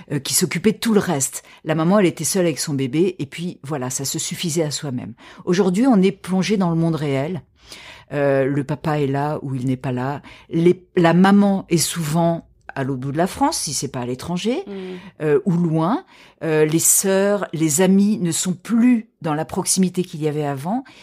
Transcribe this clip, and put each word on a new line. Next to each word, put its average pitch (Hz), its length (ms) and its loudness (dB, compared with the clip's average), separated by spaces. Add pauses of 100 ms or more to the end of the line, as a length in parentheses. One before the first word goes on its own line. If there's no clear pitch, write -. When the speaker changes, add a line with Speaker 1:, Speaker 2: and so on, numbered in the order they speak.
(100)
Speaker 1:
euh, 147 80 -4
qui - 140 -6
s'occupaient 180 400 0
de 220 60 -10
tout 226 160 0
le 202 60 6
reste. - 420 -4 (220)
La 156 100 -2
maman, 165 240 2
elle 196 80 4
était 160 180 -2
seule 180 220 0
avec 156 120 -2
son - 140 -6
bébé, 139 460 0
et 143 80 -6
puis 170 360 -10
voilà, 131 280 -6
ça 135 160 -8
se 165 120 -6
suffisait 170 460 -4
à 151 60 -2
soi-même. 127 420 -8 (320)
Aujourd'hui, 185 420 2
on 233 140 6
est 190 120 4
plongé 185 440 -2
dans 185 140 0
le 165 60 0
monde 165 180 0
réel. 147 480 -4 (720)
Euh, 139 320 2
le 139 180 -2
papa 151 360 -4
est 143 60 2
là 143 360 -2
ou 135 120 -6
il 127 120 -4
n'est 131 100 0
pas 127 160 -6
là. 127 300 -4 (260)
Les, 175 380 2 (100)
la 165 160 6
maman 196 560 6
est 170 80 4
souvent 165 720 -2 (260)
à 135 100 -4
l'autre 131 160 -4
bout 135 120 -6
de 143 60 -2
la 170 80 2
France, 285 320 -2
si 143 160 -6
c'est 135 180 -4
pas 135 80 -6
à 123 60 -6
l'étranger, 175 600 -4
Speaker 2:
Mhm. 202 80 -12 (460)
Speaker 1:
euh, 151 240 2
ou 180 80 0
loin. 170 520 0 (380)
Euh, 156 220 2
les 156 140 2
sœurs, 190 720 2
les 156 300 0
amis 196 360 4
ne 175 140 -2
sont 180 220 -4
plus 226 560 2 (100)
dans 156 140 -4
la 156 100 -4
proximité 180 600 -2
qu'il 156 180 -10
y 156 60 0
avait 147 180 -2
avant, 160 380 -4 (180)